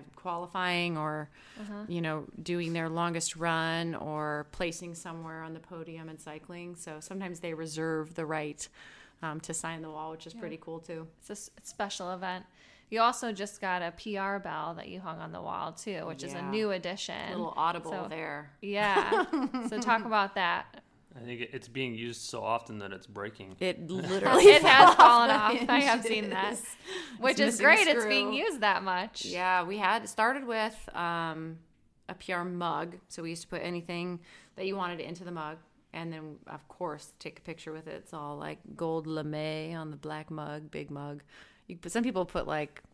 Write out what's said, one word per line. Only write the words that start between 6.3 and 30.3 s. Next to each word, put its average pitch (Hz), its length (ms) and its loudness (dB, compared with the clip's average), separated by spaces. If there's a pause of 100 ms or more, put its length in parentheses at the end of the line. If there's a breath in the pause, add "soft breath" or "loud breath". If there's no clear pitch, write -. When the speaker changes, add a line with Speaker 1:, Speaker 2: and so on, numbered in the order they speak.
Speaker 1:
So 156 240 -14
sometimes 180 400 -10
they 170 140 -6
reserve 160 600 -4
the 165 100 -6
right, 151 420 -6 (540 loud breath)
um, 156 200 -6
to 165 120 -8
sign 160 280 -8
the 160 100 -12
wall, 156 200 -10
which 160 160 -14
is 160 60 -16
Speaker 2:
Yeah. 226 80 -16
Speaker 1:
pretty 160 180 -10
cool 165 200 -12
too. 160 280 -12 (120)
Speaker 2:
It's - 100 -18
a 208 40 -12
s-, - 160 -14 (120)
special 196 500 -8
event. 185 340 -8 (440 soft breath)
You 220 120 -2
also 240 300 2
just 202 300 -8
got 180 200 -2
a 170 140 -4
P 202 220 -8
R 196 220 -2
bell 160 340 -6
that - 160 -14
you 185 100 -12
hung 165 200 -10
on 165 120 -12
the 175 100 -10
wall 165 300 -6
too, 170 340 -8
which 143 180 -10
is 139 100 -10
a 156 40 -10
Speaker 1:
Yeah. 180 120 -8
Speaker 2:
new 214 220 0
addition. 185 600 -6
Speaker 1:
Little 185 240 -6
audible 165 360 -2
Speaker 2:
So, 185 180 -6
Speaker 1:
there. 151 420 -10 (100)
Speaker 2:
yeah. 202 640 2 (160)
Speaker 1:
<laughs> 254 280 -4
Speaker 2:
So 220 100 -4
talk 226 240 2
about 208 320 0
that. 175 460 -2 (340)
Speaker 3:
I 123 40 -18
think 120 220 -8
it, 117 120 -8
it's 127 140 -10
being 123 260 -4
used 117 280 -8
so 110 220 -8
often 110 360 -2
that 98 120 -8
it's 95 140 -12
breaking. 101 540 -10
Speaker 1:
It 180 300 -4
Speaker 2:
<laughs> - 0 -
Speaker 1:
literally 196 560 6
Speaker 2:
It 392 180 12
has 359 240 12
Speaker 1:
fell - 80 12
Speaker 2:
fallen 240 340 12
Speaker 1:
off 214 320 4
Speaker 2:
off. 233 80 0
I 247 120 6
have 254 220 4
Speaker 1:
hinges. 226 80 0
Speaker 2:
seen 208 200 -2
that. 196 220 -2
Speaker 1:
It's - 220 -10 (440 loud breath)
Speaker 2:
Which 233 200 4
is 220 200 4
Speaker 1:
missing 262 60 6
a - 40 10
Speaker 2:
great. 359 180 8
It's 233 180 4
being 233 240 2
Speaker 1:
screw. 262 80 -2
Speaker 2:
used 320 240 -2
that 202 220 4
much. 185 420 -4
Speaker 1:
Yeah, 180 380 2
we 190 140 -6
had, 214 260 2
it 202 60 -12
started 254 360 0